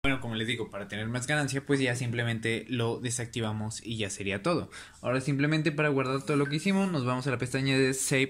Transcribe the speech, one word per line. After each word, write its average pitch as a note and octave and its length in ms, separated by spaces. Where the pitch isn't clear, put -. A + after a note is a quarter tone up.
Bueno, C3+ 180
como A#2 140
les A2 120
digo, A2 220
para G2+ 180
tener G#2+ 200
más B2 180
ganancia, C#3 400
pues C#3 140
ya B2 160
simplemente A#2 760
lo A#2 300
desactivamos A2+ 840
y A2+ 140
ya G2+ 140
sería G2 320
todo. D3+ 260
Ahora B2+ 200
simplemente D3+ 500
para D3+ 180
guardar C3+ 340
todo D3 140
lo C#3+ 80
que C#3+ 120
hicimos, G3 340
nos C#3+ 120
vamos B2+ 220
a C#3 60
la A#2+ 80
pestaña C3+ 400
de C3+ 160
Save C3+ 340